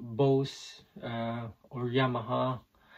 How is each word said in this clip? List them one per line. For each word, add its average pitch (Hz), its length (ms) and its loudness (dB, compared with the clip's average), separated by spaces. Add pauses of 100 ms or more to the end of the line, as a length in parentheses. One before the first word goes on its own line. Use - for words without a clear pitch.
Bose, 135 800 0 (180)
uh, 117 460 -4 (220)
or 123 180 -4
Yamaha, 123 720 2 (380)